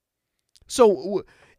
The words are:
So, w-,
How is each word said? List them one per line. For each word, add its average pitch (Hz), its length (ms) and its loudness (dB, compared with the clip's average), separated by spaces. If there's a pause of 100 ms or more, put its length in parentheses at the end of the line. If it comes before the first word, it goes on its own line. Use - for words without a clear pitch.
(640)
So, 240 220 2
w-, 185 360 -4 (360)